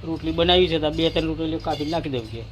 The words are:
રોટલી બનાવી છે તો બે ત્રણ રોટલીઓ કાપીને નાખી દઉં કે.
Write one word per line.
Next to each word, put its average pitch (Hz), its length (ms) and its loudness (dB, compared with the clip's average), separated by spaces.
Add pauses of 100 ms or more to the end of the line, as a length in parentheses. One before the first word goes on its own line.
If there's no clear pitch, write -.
રોટલી 160 280 -4
બનાવી 175 360 6
છે 160 120 0
તો 151 120 2
બે 160 180 2
ત્રણ 160 140 0
રોટલીઓ 160 360 -2
કાપીને 147 320 -4
નાખી 160 180 -2
દઉં 117 220 -6
કે. 113 200 -10